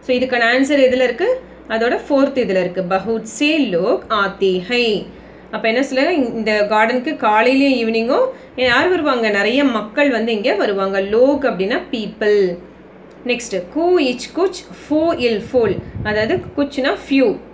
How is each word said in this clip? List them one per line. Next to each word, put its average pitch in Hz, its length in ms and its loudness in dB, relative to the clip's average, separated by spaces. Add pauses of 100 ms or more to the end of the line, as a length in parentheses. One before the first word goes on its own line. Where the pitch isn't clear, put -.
So, 254 160 -2
இதுக்கான 247 240 0
ஆன்சர் 269 400 2
எதுல 254 220 4
இருக்கு? 349 380 0 (280)
அதோட 226 400 0
fourth 277 280 2
இதுல 196 240 0
இருக்கு. 175 300 -4
பஹூத் 202 320 -2
சே 302 360 0
லோக் 220 500 0
ஆத்தே 190 600 0
ஹை. 233 380 0 (440)
அப்ப 214 180 -4
என்ன 240 140 2
சொல்ல, 277 300 0
இந்த 220 580 0
கார்டனுக்கு 247 460 0
காலையிலயும் 240 720 2
ஈவினிங்கும் 240 400 0 (280)
யார் 254 320 2
வருவாங்க? 277 420 0
நிறைய 214 340 2
மக்கள் 269 460 0
வந்து 226 220 0
இங்க 226 220 0
வருவாங்க. 196 460 -2
லோக் 247 440 2
அப்படின்னா 202 380 -2 (100)
people. 208 680 0 (680)
Next, 226 460 -6
கூ 349 260 2
இச் 247 340 -2
குச், 359 320 -4
ஃபூ 311 540 -2
இல் 233 320 0
ஃபுல். 220 260 2 (280)
அதாவது 214 360 0 (160)
குச்னா 285 400 -2 (120)
ஃபியூ 262 300 2 (160)